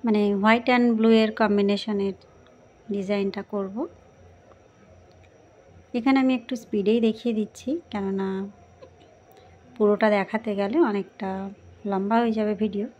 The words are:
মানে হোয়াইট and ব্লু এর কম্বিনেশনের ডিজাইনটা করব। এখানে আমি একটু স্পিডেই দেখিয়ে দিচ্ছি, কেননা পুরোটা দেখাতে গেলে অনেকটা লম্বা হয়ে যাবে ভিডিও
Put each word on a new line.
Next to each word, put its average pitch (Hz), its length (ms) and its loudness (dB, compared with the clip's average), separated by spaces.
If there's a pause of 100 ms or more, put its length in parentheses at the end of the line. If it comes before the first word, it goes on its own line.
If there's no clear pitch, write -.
মানে 208 160 2 (200)
হোয়াইট 226 340 4
and 240 120 4 (100)
ব্লু 226 120 4 (120)
এর 220 100 2 (100)
কম্বিনেশনের 202 720 0 (800)
ডিজাইনটা 196 480 -4 (120)
করব। 196 220 -6 (2250)
এখানে 269 260 2
আমি 262 160 2
একটু 247 140 -10 (100)
স্পিডেই 208 440 0
দেখিয়ে 220 320 -2
দিচ্ছি, - 300 -8 (220)
কেননা 196 360 -4 (1500)
পুরোটা 208 320 2 (100)
দেখাতে 214 420 -4
গেলে 202 180 0 (120)
অনেকটা 196 400 -6 (600)
লম্বা 196 300 0
হয়ে 233 180 0
যাবে 214 140 0 (100)
ভিডিও 202 240 -4 (120)